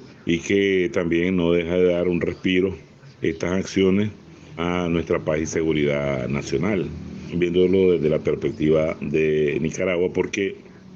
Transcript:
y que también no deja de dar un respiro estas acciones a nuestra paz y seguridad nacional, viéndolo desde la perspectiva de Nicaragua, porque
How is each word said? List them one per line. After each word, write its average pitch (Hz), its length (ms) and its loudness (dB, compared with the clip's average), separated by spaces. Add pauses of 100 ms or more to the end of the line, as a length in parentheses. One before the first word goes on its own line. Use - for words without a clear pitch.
(260)
y 85 140 0
que 98 540 2
también 87 440 0
no 85 160 2
deja 85 220 0
de 90 100 4
dar 87 240 2
un 87 100 0
respiro 90 580 0 (440)
estas 87 320 -2
acciones 95 580 2 (460)
a 87 320 -2
nuestra 82 340 0
paz 78 160 0
y 80 60 -2
seguridad 71 840 0
nacional, 71 640 -2 (440)
viéndolo 90 600 4
desde 76 160 2
la 78 100 0
perspectiva 76 800 0
de 76 640 0
Nicaragua, 87 500 -2
porque 92 460 -4 (380)